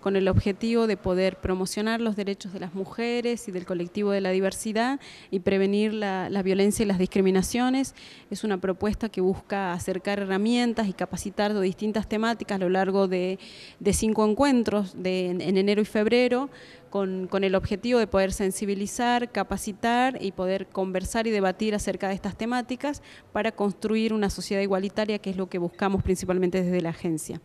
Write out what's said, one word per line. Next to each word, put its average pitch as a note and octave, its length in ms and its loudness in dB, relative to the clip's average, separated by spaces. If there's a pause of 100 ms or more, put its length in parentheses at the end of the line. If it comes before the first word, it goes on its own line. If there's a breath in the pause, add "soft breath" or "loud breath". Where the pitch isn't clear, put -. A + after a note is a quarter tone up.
con G3 140 0
el F#3+ 140 4
objetivo A3+ 580 2
de G#3 100 0
poder F#3 420 0
promocionar G#3 600 -2
los A3+ 140 0
derechos G3 380 -6
de F#3+ 80 -10
las F3 140 -10
mujeres A#3+ 720 -4
y - 20 -10
del F3+ 160 -6
colectivo F#3 460 -2
de G3 80 2
la F#3+ 100 0
diversidad A3 720 0 (320 loud breath)
y F#3+ 80 0
prevenir G3+ 520 2
la, G3 380 -2
la G3 140 -2
violencia G3 400 4
y - 20 0
las G3 140 2
discriminaciones. G3+ 960 2 (340 loud breath)
Es G3+ 140 -8
una G3 160 0
propuesta G3+ 480 -2
que G3 120 -4
busca F#3 520 0
acercar F#3+ 480 -2
herramientas A3 680 2
y F#3+ 60 -2
capacitar G3+ 600 -2
de G#3 60 0
distintas G#3 480 -2
temáticas A3+ 460 -2
a F#3+ 60 -2
lo F3+ 80 0
largo F#3+ 400 2
de, F#3 320 -2 (400 loud breath)
de G3 120 2
cinco A3 320 2
encuentros G#3+ 760 2
de, F#3 240 0
en, F3+ 140 -2
en F#3 160 2
enero G3+ 260 4
y G#3 40 0
febrero, A#3+ 640 2 (380 loud breath)
con, F#3+ 380 -2
con F#3+ 160 0
el F#3+ 120 2
objetivo G#3+ 440 2
de A3 80 4
poder F#3+ 260 2
sensibilizar, G3+ 1000 0
capacitar A3+ 880 0
y G3 80 -2
poder F#3+ 360 -2
conversar F#3+ 600 -2
y A3+ 40 0
debatir G#3 440 2
acerca G3+ 340 -2
de F#3+ 60 -2
estas F#3 220 -6
temáticas B3 640 -4 (320 loud breath)
para G#3 180 0
construir G#3+ 640 0
una G#3 160 2
sociedad G3 320 -2
igualitaria, G3+ 580 0
que G3 120 -6
es F#3 80 -4
lo F#3 100 -4
que - 80 -6
buscamos F#3+ 460 0
principalmente F#3 600 2
desde F3+ 200 2
la E3 80 -2
agencia. D#3+ 540 -4